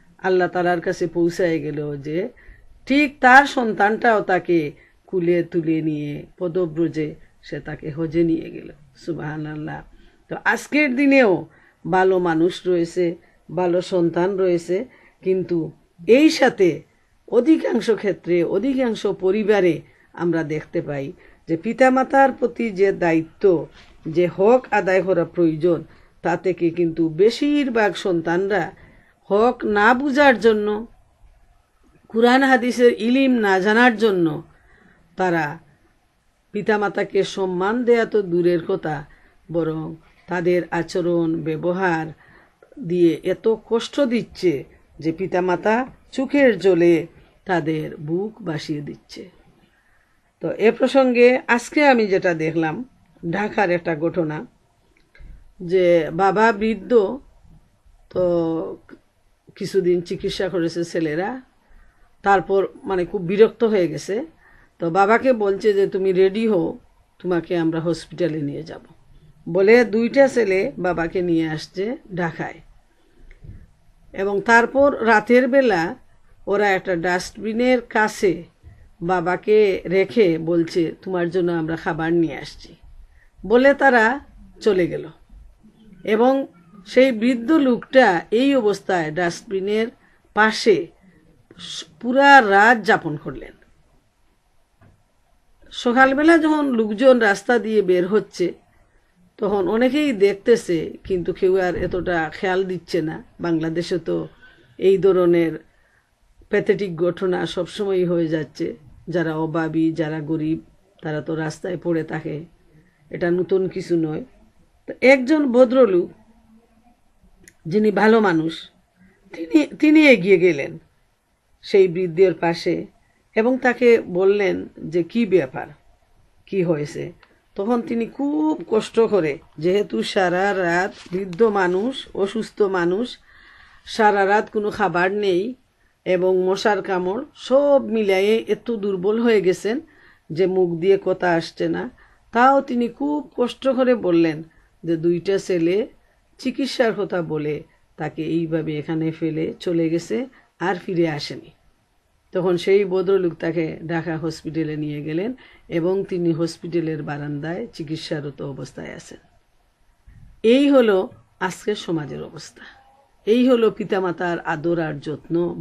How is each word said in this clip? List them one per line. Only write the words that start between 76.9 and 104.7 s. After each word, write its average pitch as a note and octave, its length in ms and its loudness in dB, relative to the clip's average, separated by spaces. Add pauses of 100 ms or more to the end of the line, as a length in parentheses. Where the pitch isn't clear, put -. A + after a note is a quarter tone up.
ডাস্টবিনের G#3+ 840 -2
কাছে G#3+ 640 -2 (580)
বাবাকে F#3 840 0
রেখে F#3 520 2
বলছে, E3 640 -2
"তোমার F3 280 -4
জন্য F3 220 -2
আমরা D#3+ 240 -4
খাবার D#3+ 380 -4
নিয়ে D#3+ 240 0
আসছি।" - 380 -18 (720)
বলে B3+ 280 6
তারা B3+ 460 2 (420)
চলে F#3 260 2
গেল। D3+ 220 -8 (920)
এবং B3+ 440 2 (380)
সেই C4 260 4
বৃদ্ধ A#3 400 0
লোকটা B3+ 720 4 (100)
এই C4+ 240 2
অবস্থায় G3 560 -2
ডাস্টবিনের F#3+ 760 -4 (460)
পাশে G#3+ 540 2 (680)
স-, - 260 -14 (160)
পুরা C4+ 420 6
রাত G#3 400 4
যাপন F3 360 0
করলেন। - 360 -14 (2250)
সকালবেলা C4+ 640 4
যখন D4+ 280 0
লোকজন A#3 540 4
রাস্তা A3 400 0
দিয়ে G#3+ 220 0
বের F3+ 260 0
হচ্ছে, F#3+ 460 -2 (840)
তখন G3 300 -2
অনেকেই B3+ 460 0
দেখতেছে, G3 920 0
কিন্তু F3+ 300 -4
কেউ F#3+ 260 0
আর F3+ 160 -2
এতটা E3+ 580 -4
খেয়াল F#3 300 -2
দিচ্ছে F3+ 380 -6
না। D#3+ 220 -8 (160)
বাংলাদেশে E3 600 -4
তো - 280 -6 (500)